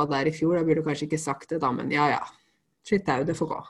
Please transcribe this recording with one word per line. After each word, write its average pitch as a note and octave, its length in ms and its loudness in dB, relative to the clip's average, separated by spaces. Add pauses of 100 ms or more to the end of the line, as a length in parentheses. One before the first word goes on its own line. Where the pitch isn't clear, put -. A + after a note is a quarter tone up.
der C#3 200 2
i D#3 60 0
fjor, E3 220 2
da E3 100 0
burde D#3+ 140 4
du D#3 60 -4
kanskje D3 220 -2
ikke D#3 120 -2
sagt - 320 -4
det E3 100 -2
da, C3 120 4
men B2+ 180 -4
ja, D3 220 2
ja, - 60 -4 (680)
shit, G3 180 2
det C#3+ 80 2
er B2+ 100 0
jo, D#3+ 60 0
det D#3+ 100 -2
får D#3+ 140 -2
gå." - 160 -8